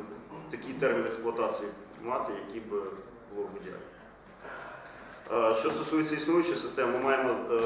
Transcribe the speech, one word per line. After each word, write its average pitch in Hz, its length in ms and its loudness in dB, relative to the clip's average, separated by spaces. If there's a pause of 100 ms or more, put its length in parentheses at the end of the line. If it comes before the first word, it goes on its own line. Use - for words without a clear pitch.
(500)
такий 120 240 -6
термін 117 320 4
експлуатації 110 640 0 (340)
мати, 120 300 -2 (140)
який 110 140 -6
би 104 180 -2 (560)
було 101 120 -2
б 95 40 -6 (100)
ідеально. 92 300 -10 (1400)
Е, 113 220 6
що 156 160 4
стосується 151 440 2
існуючої 170 420 4
системи, 120 360 0
ми 127 60 2
маємо, 131 320 4
е, 117 360 2